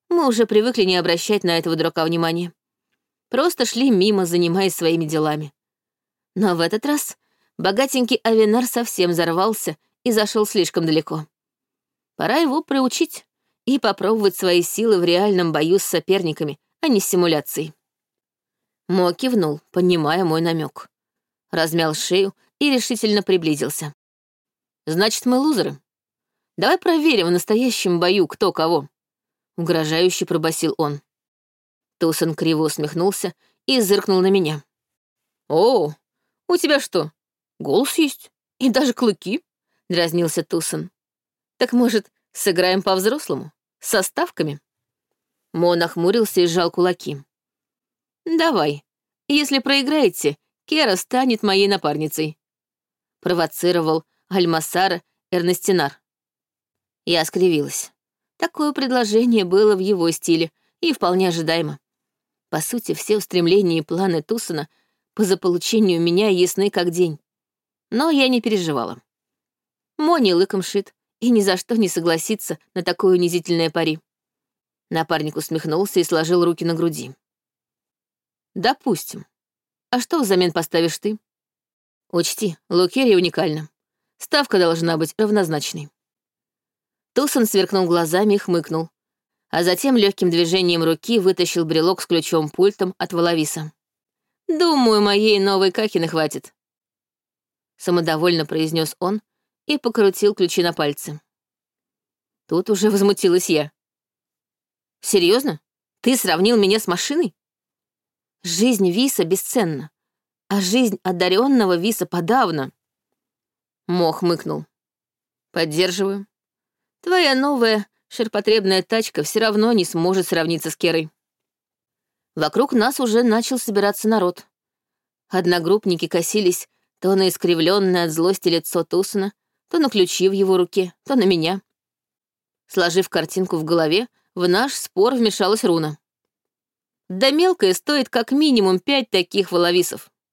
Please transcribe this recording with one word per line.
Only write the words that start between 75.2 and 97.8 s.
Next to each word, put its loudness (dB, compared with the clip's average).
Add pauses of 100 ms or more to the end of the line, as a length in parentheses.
усмехнулся -2
и 4
сложил 0
руки 0
на -2
груди. -4 (1400)
«Допустим. -4 (640)
А -2
что -2
взамен 2
поставишь -2
ты? -6 (920)
Учти, -4 (120)
Лукерия 2
уникальна. 0 (480)
Ставка -2
должна 2
быть -4
равнозначной». -2 (1200)
Тусон 0
сверкнул 0
глазами 2
и 2
хмыкнул, -4 (600)
а -2
затем 2
легким 2
движением 2
руки 0
вытащил 0
брелок 0
с -10
ключом-пультом 0
от -8
Воловиса. -2 (760)
«Думаю, 2
моей 4
новой 2
Кахины -2
хватит», -4 (1300)